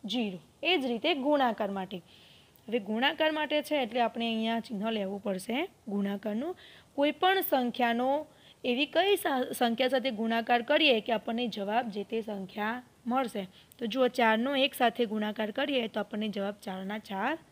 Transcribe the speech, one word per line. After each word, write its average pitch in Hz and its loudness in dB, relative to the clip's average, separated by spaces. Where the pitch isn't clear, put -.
ઝીરો. 202 -4
એ 330 0
જ 262 0
રીતે 233 0
ગુણાકાર 254 0
માટે. 190 -8
હવે 226 -2
ગુણાકાર 294 2
માટે 302 0
છે 302 -2
એટલે 240 -2
આપણે 233 -2
અહીંયા 226 -2
ચિહ્ન 202 -6
લેવું 202 -4
પડશે 202 -4
ગુણાકારનું. 208 -2
કોઈ 294 2
પણ 381 4
સંખ્યાનો 247 2
એવી 262 2
કઈ 392 4
સા-, 269 0
સંખ્યા 247 2
સાથે 262 2
ગુણાકાર 226 2
કરીએ 294 6
કે 233 -2
આપણને 226 -2
જવાબ 208 -2
જે 202 -4
તે 226 -4
સંખ્યા 214 -6
મળશે? 233 0
તો 233 -4
જુઓ, 247 2
ચારનો 233 4
એક 254 0
સાથે 240 2
ગુણાકાર 214 -2
કરીએ 262 0
તો 214 -4
આપણને 214 -4
જવાબ 202 -4
ચારના 190 -6
ચાર 208 -4